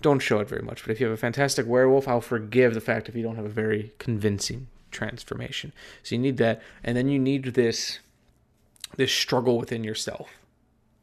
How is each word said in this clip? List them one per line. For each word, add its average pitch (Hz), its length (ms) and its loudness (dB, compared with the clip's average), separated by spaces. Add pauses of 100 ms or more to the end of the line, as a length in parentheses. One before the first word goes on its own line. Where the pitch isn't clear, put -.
don't 143 160 4
show 113 220 2
it 101 80 -4
very - 140 -6
much. 117 200 -10
But - 80 -4
if 110 80 -4
you 123 80 0
have 113 80 0
a - 20 -4
fantastic 131 500 0
werewolf, 131 420 6
I'll 120 120 2
forgive 113 540 2
the 110 60 -2
fact 113 280 -2
if 113 60 -10
you 117 80 -4
don't 113 140 -4
have 110 80 -6
a 107 40 -6
very 107 500 -2
convincing 107 680 -2 (240)
transformation. - 800 -8 (300)
So - 140 -4
you 117 40 0
need 131 180 2
that, 113 220 2 (220)
and 120 140 -2
then 127 120 2
you 139 120 2
need 135 240 0 (100)
this, - 460 2 (960)
this 131 160 0
struggle 123 440 2
within 113 280 -4
yourself - 460 -8 (720)